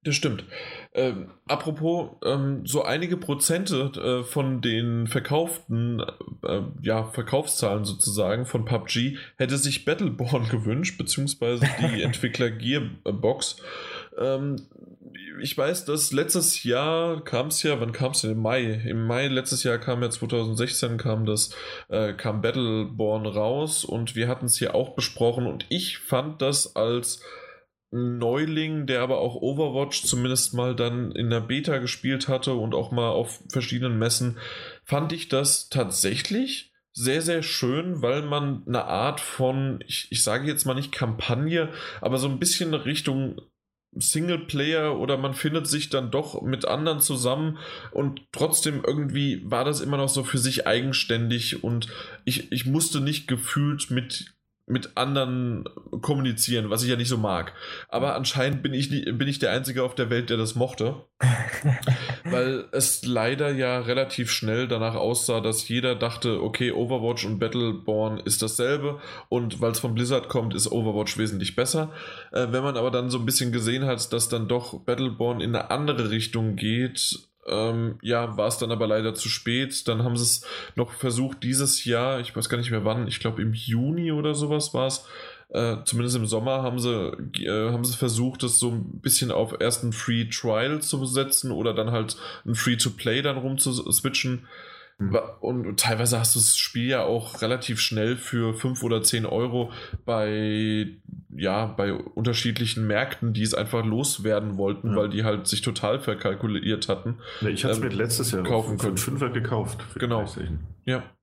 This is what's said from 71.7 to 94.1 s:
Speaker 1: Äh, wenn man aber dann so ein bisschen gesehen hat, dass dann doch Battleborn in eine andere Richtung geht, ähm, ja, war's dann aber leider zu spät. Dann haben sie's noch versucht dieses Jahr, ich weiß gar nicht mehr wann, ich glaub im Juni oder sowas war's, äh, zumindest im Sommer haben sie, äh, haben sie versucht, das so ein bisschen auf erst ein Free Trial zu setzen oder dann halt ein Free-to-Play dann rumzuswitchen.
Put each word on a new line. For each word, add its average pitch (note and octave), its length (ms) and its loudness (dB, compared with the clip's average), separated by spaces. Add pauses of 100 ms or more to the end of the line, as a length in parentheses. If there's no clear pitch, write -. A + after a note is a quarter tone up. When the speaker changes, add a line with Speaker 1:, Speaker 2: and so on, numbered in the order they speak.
Speaker 1:
Äh, B2 180 2
wenn B2+ 120 0
man C#3 120 0
aber A#2+ 160 2
dann B2 180 0
so B2 100 0
ein A#2 60 0
bisschen B2 280 2
gesehen A#2+ 320 0
hat, B2 260 0
dass A#2 160 2
dann A2+ 220 -2
doch A#2+ 320 -2
Battleborn A#2+ 580 0
in A2+ 160 0
eine - 160 -2
andere C3 380 2
Richtung A2 480 0
geht, A#2 600 0 (320)
ähm, A2+ 520 0
ja, A#2 340 0
war's G#2 220 2
dann A#2 160 -2
aber A2 140 2
leider A2 280 2
zu - 140 -4
spät. B2+ 580 0
Dann A#2 160 2
haben A#2+ 140 2
sie's A#2+ 240 2 (340)
noch A#2+ 160 0
versucht C3 520 -2
dieses C3 420 2
Jahr, B2 340 2
ich A#2+ 160 -8
weiß A2 140 -4
gar A#2+ 80 2
nicht A#2+ 140 -2
mehr A2 120 0
wann, A2 240 2
ich - 140 -4
glaub A2 180 0
im A2 140 2
Juni B2+ 580 0
oder D3+ 240 2
sowas D3 380 0
war's, C3 340 0 (420)
äh, A#2 360 0
zumindest B2 320 2
im A2+ 80 2
Sommer A#2 360 0
haben B2 160 -2
sie, B2 120 2 (520)
äh, A2 300 0
haben A#2+ 140 0
sie B2 100 0
versucht, B2 480 0
das A#2+ 160 4
so A#2+ 120 2
ein - 280 -4
bisschen B2+ 320 2
auf - 300 2
erst A#2+ 240 2
ein A2+ 80 0
Free A#2 320 0
Trial A#2+ 560 0
zu C3+ 240 -2
setzen C3 460 0
oder G#2+ 220 0
dann A2 180 0
halt A2+ 260 0 (280)
ein - 80 0
Free-to-Play A#2 680 2
dann C#3 160 0
rumzuswitchen. B2+ 1080 0 (520)